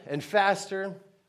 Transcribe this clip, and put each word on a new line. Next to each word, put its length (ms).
and 180
faster. 680